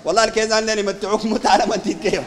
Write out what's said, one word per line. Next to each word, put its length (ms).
والله 200
الكيزان 420
ديل 120
يمتعوك 460
متعة 400
لما 120
تتكيف. 500